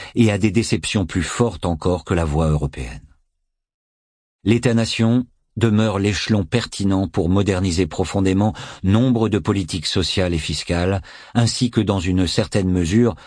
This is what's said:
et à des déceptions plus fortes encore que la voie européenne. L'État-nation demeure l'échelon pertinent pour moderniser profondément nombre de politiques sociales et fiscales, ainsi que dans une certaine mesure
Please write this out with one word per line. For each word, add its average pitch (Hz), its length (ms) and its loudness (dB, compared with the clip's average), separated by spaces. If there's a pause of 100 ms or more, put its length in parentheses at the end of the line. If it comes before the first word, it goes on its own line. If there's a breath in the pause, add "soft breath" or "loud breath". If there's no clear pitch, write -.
(160 loud breath)
et 110 160 4
à 101 60 0
des 104 120 2
déceptions 98 560 0
plus 87 160 -2
fortes 101 440 -2
encore 87 400 -2
que - 80 -2
la 85 100 2
voie 80 240 0
européenne. 73 560 -4 (1400)
L'État-nation 117 840 2 (300)
demeure 107 420 2
l'échelon 101 460 0
pertinent 98 640 -2
pour 85 180 -2
moderniser 92 580 2
profondément 98 680 0 (280 loud breath)
nombre 113 460 2
de 101 120 0
politiques 92 480 -4
sociales 90 460 -2
et 82 40 0
fiscales, 87 640 -2 (320 loud breath)
ainsi 117 360 0
que 113 120 0
dans 98 180 0
une 92 280 0
certaine 95 420 -2
mesure 90 460 2 (120)